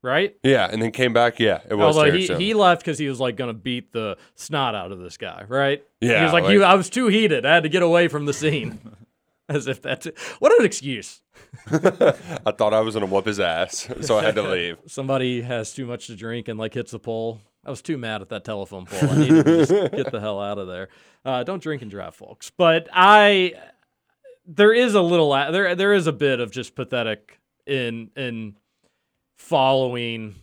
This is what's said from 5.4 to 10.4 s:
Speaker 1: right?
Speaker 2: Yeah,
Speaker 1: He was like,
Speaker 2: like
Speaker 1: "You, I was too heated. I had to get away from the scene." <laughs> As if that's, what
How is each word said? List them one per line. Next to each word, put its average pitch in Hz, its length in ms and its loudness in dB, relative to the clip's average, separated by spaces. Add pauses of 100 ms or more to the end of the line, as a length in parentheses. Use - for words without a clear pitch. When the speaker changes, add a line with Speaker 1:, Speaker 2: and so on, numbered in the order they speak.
Speaker 1:
right? 139 340 -2 (200)
Speaker 2:
Yeah, 117 160 2
Speaker 1:
He 98 80 4
was 87 80 2
like, 170 100 4
Speaker 2:
like 98 100 4
Speaker 1:
"You, 202 120 6
I 180 100 6
was 190 140 0
too 247 180 0
heated. 190 380 2
I 147 80 4
had 170 100 4
to 156 60 -2
get 175 140 0
away 170 260 4
from 147 160 -6
the 143 80 -2
scene." 135 460 -4 (220)
<laughs> - 0 - (480)
As 143 180 -4
if 131 140 -8
that's, 135 260 -8 (320)
what 403 180 6